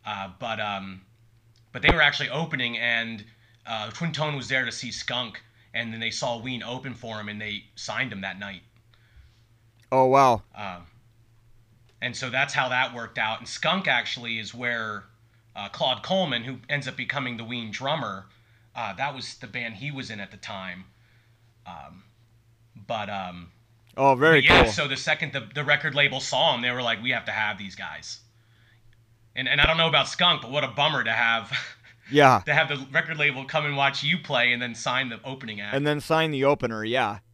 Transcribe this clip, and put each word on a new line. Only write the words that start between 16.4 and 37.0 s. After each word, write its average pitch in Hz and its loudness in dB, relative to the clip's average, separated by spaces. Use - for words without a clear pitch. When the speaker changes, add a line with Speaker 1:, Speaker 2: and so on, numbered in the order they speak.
Speaker 1:
who 123 -10
ends 143 -2
up 127 -10
becoming 127 -4
the 117 -8
Ween 117 -8
drummer, 120 -4
uh, 110 -6
that 135 -4
was 120 -10
the 123 -14
band 117 -8
he 131 -8
was 131 -8
in 104 -10
at 98 -12
the 107 -20
time. 92 -12
Um, 82 -16
but, 107 -6
um, 90 -8
Speaker 2:
Oh, 135 8
very 147 8
Speaker 1:
But 143 6
yeah, - 10
Speaker 2:
cool. 110 4
Speaker 1:
so 147 0
the 135 -2
second 151 -2
the, 117 -6
the 143 -2
record 143 2
label 139 4
saw 139 2
'em, 120 0
they 123 0
were 123 -2
like, 113 0
"We 123 -2
have 120 -2
to 107 -4
have 104 -2
these 98 -12
guys." 76 -12
And, 127 -4
and 143 4
I 147 8
don't 160 4
know 165 6
about 147 4
Skunk, 175 2
but 117 -10
what 147 0
a 127 -4
bummer 139 0
to 113 0
have 117 2
<laughs> - -18
Speaker 2:
Yeah. 131 10
Speaker 1:
to 151 0
have 151 4
the 139 -4
record 156 -2
label 139 0
come 147 -2
and 143 -2
watch 139 2
you 160 0
play 123 2
and 120 -2
then 120 -6
sign 127 -2
the 110 -10
opening 127 -10
act. 104 -6
Speaker 2:
And 143 0
then 147 2
sign 160 2
the 135 0
opener, 113 2
yeah. 110 0